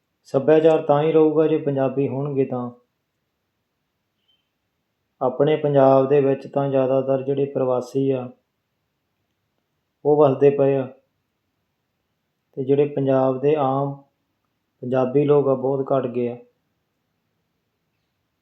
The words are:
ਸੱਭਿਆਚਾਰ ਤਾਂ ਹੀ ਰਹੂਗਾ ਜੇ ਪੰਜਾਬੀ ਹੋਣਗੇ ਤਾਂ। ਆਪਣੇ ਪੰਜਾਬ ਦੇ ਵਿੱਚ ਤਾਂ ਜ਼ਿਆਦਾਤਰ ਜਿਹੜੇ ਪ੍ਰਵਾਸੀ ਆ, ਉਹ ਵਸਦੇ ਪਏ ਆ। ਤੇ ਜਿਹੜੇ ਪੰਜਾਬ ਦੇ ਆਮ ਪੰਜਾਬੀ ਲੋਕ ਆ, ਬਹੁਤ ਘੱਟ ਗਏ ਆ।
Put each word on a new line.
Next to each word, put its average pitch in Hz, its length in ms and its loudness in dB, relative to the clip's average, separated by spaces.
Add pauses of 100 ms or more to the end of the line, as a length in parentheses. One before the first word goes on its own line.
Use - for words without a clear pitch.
(240)
ਸੱਭਿਆਚਾਰ 156 580 2
ਤਾਂ 147 220 2
ਹੀ 160 80 0
ਰਹੂਗਾ 156 360 2
ਜੇ 156 100 0
ਪੰਜਾਬੀ 139 500 -2
ਹੋਣਗੇ 135 380 -4
ਤਾਂ। 123 260 -8 (2500)
ਆਪਣੇ 143 340 0
ਪੰਜਾਬ 135 520 2
ਦੇ 143 140 2
ਵਿੱਚ 135 260 -2
ਤਾਂ 139 220 -4
ਜ਼ਿਆਦਾਤਰ 135 520 -2
ਜਿਹੜੇ 139 240 -4
ਪ੍ਰਵਾਸੀ 131 680 -4
ਆ, 123 200 -6 (1700)
ਉਹ 147 120 2
ਵਸਦੇ 143 320 4
ਪਏ 139 260 0
ਆ। 131 180 -6 (1600)
ਤੇ 139 60 -8
ਜਿਹੜੇ 139 220 2
ਪੰਜਾਬ 135 560 0
ਦੇ 147 140 2
ਆਮ 139 480 -4 (800)
ਪੰਜਾਬੀ 127 440 0
ਲੋਕ 143 220 2
ਆ, 135 60 2
ਬਹੁਤ 131 380 -4
ਘੱਟ 131 160 -2
ਗਏ 120 220 -4
ਆ। 120 80 -10 (2000)